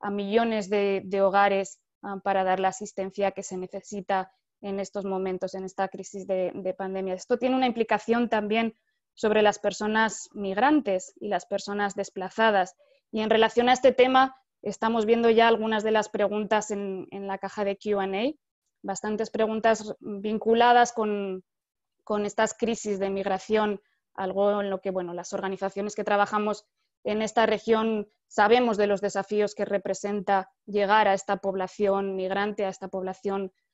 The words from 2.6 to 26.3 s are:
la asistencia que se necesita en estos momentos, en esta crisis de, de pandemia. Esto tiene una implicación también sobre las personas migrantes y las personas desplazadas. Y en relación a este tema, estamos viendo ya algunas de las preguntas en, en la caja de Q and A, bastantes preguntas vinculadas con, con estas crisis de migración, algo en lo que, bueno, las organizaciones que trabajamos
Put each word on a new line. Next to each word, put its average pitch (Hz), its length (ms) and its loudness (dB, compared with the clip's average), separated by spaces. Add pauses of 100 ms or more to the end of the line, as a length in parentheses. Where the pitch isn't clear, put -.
la 190 80 2
asistencia 196 640 -4
que 196 120 -8
se 190 140 -12
necesita 190 760 -6 (280)
en 196 200 -6
estos 196 260 -8
momentos, 190 480 -4
en 190 100 -10
esta 190 240 -4
crisis 190 380 -14
de, 185 280 -2
de 185 200 -6
pandemia. 190 400 -6
Esto 240 240 -2
tiene 254 180 0
una 254 100 0
implicación 233 600 0
también 220 460 -2 (400)
sobre 214 280 2
las 208 160 4
personas 214 760 -2
migrantes 208 880 0
y 208 80 -8
las 185 180 -4
personas 202 480 -4
desplazadas. 196 800 0 (360)
Y 214 100 -4
en 214 100 0
relación 226 380 4
a 247 40 6
este 254 200 6
tema, 262 440 4 (260)
estamos 220 440 -2
viendo 233 240 4
ya 226 180 6
algunas 220 360 2
de 220 80 0
las 214 180 2
preguntas 208 600 -2
en, 196 420 -6
en 196 140 -10
la 196 120 -6
caja 196 260 -6
de 196 140 -2
Q 202 200 -2
and 190 160 -2
A, 240 180 -2 (500)
bastantes 208 480 -6
preguntas 220 680 0
vinculadas 226 920 2
con, 202 520 -4 (600)
con 208 220 -2
estas 214 280 0
crisis 214 440 -4
de 196 100 -2
migración, 196 720 -2 (340)
algo 196 460 0
en 202 100 -4
lo 190 100 -4
que, 196 100 -6
bueno, 180 240 -6
las 175 180 -10
organizaciones 196 640 -6
que 208 100 -6
trabajamos 208 640 0 (380)